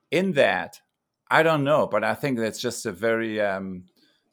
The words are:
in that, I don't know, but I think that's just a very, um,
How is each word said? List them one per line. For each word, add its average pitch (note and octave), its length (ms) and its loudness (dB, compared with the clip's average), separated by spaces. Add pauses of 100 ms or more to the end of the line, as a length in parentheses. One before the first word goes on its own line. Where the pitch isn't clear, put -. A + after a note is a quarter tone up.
(120)
in F3+ 220 0
that, G2 480 0 (480)
I D3 140 6
don't D#3 200 2
know, C3+ 240 2
but G#2+ 160 0
I A2 100 0
think C3+ 240 -2
that's A2 240 -4
just A#2 240 -6
a G#2+ 60 -4
very, A2 500 -2
um, F#2+ 440 -4 (480)